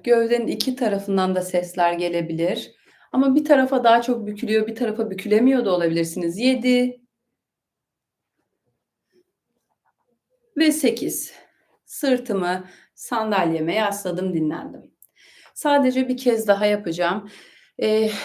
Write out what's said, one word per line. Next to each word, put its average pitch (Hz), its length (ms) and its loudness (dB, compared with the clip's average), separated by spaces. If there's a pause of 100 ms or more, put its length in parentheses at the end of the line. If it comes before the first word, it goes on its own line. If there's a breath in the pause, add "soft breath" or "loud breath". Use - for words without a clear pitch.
Gövdenin 233 440 2
iki 254 280 -4
tarafından 196 600 0
da 185 60 0
sesler 175 520 -2
gelebilir. 170 840 -4 (360 soft breath)
Ama 262 240 2
bir 302 100 2
tarafa 262 380 4
daha 233 180 6
çok 220 260 -2
bükülüyor, 214 400 -2
bir 214 80 -8
tarafa 214 360 -4
bükülemiyor 226 540 2
da 185 100 2
olabilirsiniz. 170 600 -2
Yedi. 247 640 0 (3500)
Ve 311 140 4
sekiz. - 640 -4 (520 soft breath)
Sırtımı 190 840 -2 (300 loud breath)
sandalyeme 180 800 -2
yasladım, 190 580 -2
dinlendim. - 580 -6 (640 soft breath)
Sadece 262 540 2
bir 254 100 -2
kez 226 300 0
daha 202 180 2
yapacağım. 202 640 -2 (480 loud breath)
Eee, 220 340 2 (140 loud breath)